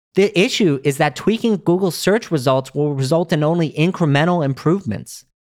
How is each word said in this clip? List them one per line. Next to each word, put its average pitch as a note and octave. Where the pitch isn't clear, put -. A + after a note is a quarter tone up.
The F#3+
issue F3+
is C#3
that D3
tweaking A3
Google's F3
search -
results C3+
will D3
result D3
in D3+
only D#3+
incremental E3
improvements. C#3